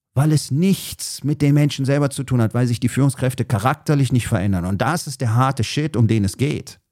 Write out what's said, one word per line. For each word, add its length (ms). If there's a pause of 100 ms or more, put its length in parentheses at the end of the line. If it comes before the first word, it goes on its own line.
(160)
Weil 160
es 200
nichts 720
mit 180
den 140
Menschen 300
selber 240
zu 140
tun 180
hat, 120
weil 140
sich 120
die 100
Führungskräfte 560
charakterlich 680
nicht 160
verändern. 380
Und 160
das 260
ist 140
der 140
harte 280
Shit, 340
um 100
den 160
es 140
geht. 420 (120)